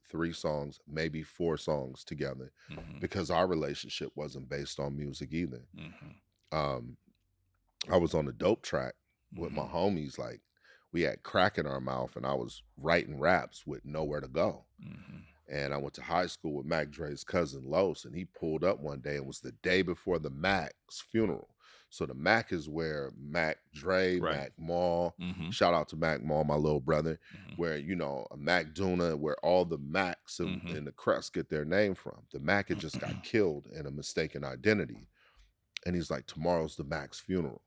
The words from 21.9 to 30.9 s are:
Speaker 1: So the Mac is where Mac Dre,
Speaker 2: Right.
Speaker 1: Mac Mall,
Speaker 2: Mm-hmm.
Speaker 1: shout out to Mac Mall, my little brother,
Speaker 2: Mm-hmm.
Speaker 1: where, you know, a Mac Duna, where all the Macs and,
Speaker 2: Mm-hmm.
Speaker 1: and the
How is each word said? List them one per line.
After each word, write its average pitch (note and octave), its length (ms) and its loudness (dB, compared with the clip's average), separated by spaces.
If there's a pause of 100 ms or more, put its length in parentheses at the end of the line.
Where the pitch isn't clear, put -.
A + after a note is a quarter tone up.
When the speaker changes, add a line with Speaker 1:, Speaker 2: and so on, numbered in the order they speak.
Speaker 1:
So - 160 -4
the C2 80 -8
Mac G2+ 360 4
is D#2 160 -4
where D2+ 500 -2
Mac D#2 400 0 (140)
Dre, F2+ 480 2
Speaker 2:
Right. D#2+ 160 2
Speaker 1:
Mac C#2 220 -6
Mall, F2 640 0
Speaker 2:
Mm-hmm. F2+ 300 -6
Speaker 1:
shout F2+ 240 4
out D#2 140 2
to E2 60 -10
Mac D#2 280 2
Mall, D2+ 200 4
my D2 120 4
little D2+ 260 4
brother, D#2 380 2 (140)
Speaker 2:
Mm-hmm. - 240 -16
Speaker 1:
where, E2 200 0
you D#2+ 180 -4
know, C#2 360 -4
a C#2+ 60 -12
Mac D#2 360 2
Duna, F2 440 4
where D2 280 0
all F2+ 200 8
the E2 120 -2
Macs F2 600 -2
and, F2+ 220 -2
Speaker 2:
Mm-hmm. F2 140 -6
Speaker 1:
and D2+ 120 -6
the C2+ 40 -10